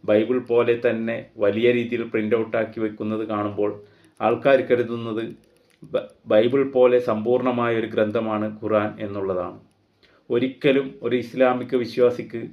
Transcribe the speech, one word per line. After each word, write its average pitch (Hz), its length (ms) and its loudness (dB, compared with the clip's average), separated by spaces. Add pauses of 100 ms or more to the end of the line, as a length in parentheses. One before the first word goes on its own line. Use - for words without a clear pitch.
ബൈബിൾ 110 280 2 (120)
പോലെ 117 240 4 (120)
തന്നെ 113 320 -2 (260)
വലിയ 107 240 2 (100)
രീതിയിൽ 117 260 -4 (100)
പ്രിൻ്റ് 110 260 -2
ഔട്ടാക്കി 113 460 -4
വെക്കുന്നത് 107 460 -6
കാണുമ്പോൾ 104 400 -2 (480)
ആൾക്കാർ 120 380 4 (120)
കരുതുന്നത് 117 540 0 (720)
ബ-, - 140 -4 (240)
ബൈബിൾ 120 300 4 (140)
പോലെ 123 220 6 (100)
സമ്പൂർണ്ണമായ 120 760 0
ഒരു 113 120 -4
ഗ്രന്ഥമാണ് 107 540 0 (120)
ഖുർആൻ 107 300 0 (160)
എന്നുള്ളതാണ്. 95 520 -4 (720)
ഒരിക്കലും 131 580 2 (180)
ഒരു 117 180 0
ഇസ്ലാമിക 123 520 0 (100)
വിശ്വാസിക്ക് 120 560 0 (120)